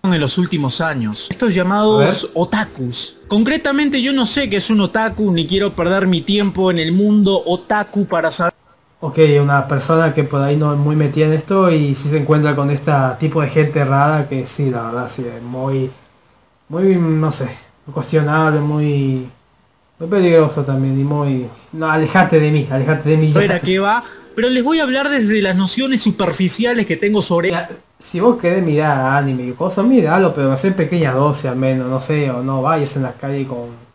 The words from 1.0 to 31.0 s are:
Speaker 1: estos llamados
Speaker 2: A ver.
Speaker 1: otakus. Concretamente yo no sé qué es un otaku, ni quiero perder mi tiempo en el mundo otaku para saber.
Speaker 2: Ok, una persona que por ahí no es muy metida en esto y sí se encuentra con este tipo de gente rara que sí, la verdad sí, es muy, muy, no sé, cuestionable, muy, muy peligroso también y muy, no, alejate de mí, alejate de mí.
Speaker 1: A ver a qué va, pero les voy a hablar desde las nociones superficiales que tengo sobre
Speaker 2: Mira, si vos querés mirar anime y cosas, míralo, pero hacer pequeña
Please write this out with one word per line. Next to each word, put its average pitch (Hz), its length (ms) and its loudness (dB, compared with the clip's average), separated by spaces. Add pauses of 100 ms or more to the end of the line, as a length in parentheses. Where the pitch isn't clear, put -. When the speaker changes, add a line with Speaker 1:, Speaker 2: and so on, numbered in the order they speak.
Speaker 1:
estos 196 240 -2
llamados 202 460 2
Speaker 2:
A 139 40 6 (200)
ver. - 100 -10
Speaker 1:
otakus. 160 800 -4 (120)
Concretamente 277 760 0
yo 269 100 -2
no 262 140 0
sé 269 240 -2
qué 202 60 -2
es 190 140 -4
un 214 100 4
otaku, 214 520 0
ni 165 140 0
quiero 196 300 -2
perder 185 320 0
mi 170 140 0
tiempo 190 500 0
en 170 80 0
el 160 120 -2
mundo 196 540 4
otaku 202 600 -2
para 165 260 0
saber. 175 220 -2 (460)
Speaker 2:
Ok, 147 180 -4 (220)
una 143 280 2
persona 160 440 2
que 147 120 0
por 139 160 -2
ahí 143 160 0
no 151 160 0
es 143 60 -2
muy 147 180 0
metida 151 300 2
en 156 80 2
esto 185 360 2
y 147 240 2
sí 143 140 -6
se 151 100 0
encuentra 151 380 2
con 143 140 0
este 143 200 -2 (300)
tipo 156 220 0
de 139 60 -2
gente 147 360 2
rara 143 440 2
que 131 180 -6
sí, 139 240 -4
la 117 120 -4
verdad 117 320 -8
sí, 127 100 -10 (120)
es 117 60 -14
muy, 131 460 -4 (800)
muy, 185 280 2
no 156 340 2
sé, 131 160 -6 (460)
cuestionable, 156 680 0
muy, 143 640 0 (760)
muy 165 80 -8
peligroso 165 560 4
también 135 340 0
y 139 60 0
muy, 143 420 -2 (280)
no, 160 140 -4
alejate 160 520 4
de 151 100 2
mí, 151 200 0
alejate 139 400 0
de 156 80 4
mí. 156 180 2
Speaker 1:
A - 20 4
ver 202 140 2
a 175 80 -2
qué 185 180 0
va, 214 240 0 (320)
pero 233 140 0
les 254 160 0
voy 320 160 2
a - 20 0
hablar 277 260 -2
desde 220 340 2
las 190 120 0
nociones 226 460 0
superficiales 208 840 0
que 170 120 -4
tengo 202 260 0
sobre 175 280 0
Speaker 2:
Mira, 170 180 -6 (320)
si - 180 -10
vos 233 220 4
querés 175 240 0
mirar 143 520 0
anime 131 300 -2
y 127 60 -8
cosas, 185 320 -4
míralo, 190 500 2
pero 139 180 0
hacer 185 220 0
pequeña 160 380 0